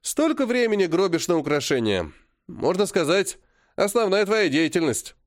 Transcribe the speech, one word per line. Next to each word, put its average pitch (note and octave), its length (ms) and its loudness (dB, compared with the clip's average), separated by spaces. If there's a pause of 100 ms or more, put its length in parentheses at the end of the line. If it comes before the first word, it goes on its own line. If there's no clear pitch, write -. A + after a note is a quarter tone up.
«Столько D4+ 440 0
времени A3 400 2
гробишь E3+ 440 0
на E3+ 80 4
украшения. B2+ 760 0 (360)
Можно F#3 400 -2
сказать, F3 500 0 (400)
основная G3+ 480 2
твоя G#3 240 0
деятельность». D3+ 640 -2 (120)